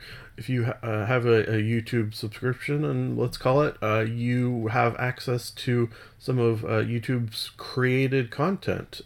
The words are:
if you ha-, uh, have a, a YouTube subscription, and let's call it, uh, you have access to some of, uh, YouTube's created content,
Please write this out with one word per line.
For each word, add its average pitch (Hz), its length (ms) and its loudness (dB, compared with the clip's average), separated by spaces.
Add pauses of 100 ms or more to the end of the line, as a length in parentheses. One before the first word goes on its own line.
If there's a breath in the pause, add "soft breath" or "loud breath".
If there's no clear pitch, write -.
(360 loud breath)
if - 120 -14
you 123 180 2
ha-, - 160 -2
uh, 107 240 -2
have 123 200 2
a, 113 240 6
a 110 60 2
YouTube 113 580 0
subscription, 127 720 -4
and 127 340 -2
let's 123 180 0
call 131 260 4
it, - 200 0
uh, 107 180 2
you 120 680 0
have 120 280 2
access 123 540 -2
to 120 400 0 (260 loud breath)
some 127 220 -2
of, 113 260 2
uh, 110 180 2
YouTube's 117 760 -2
created 127 760 0
content, 143 760 -2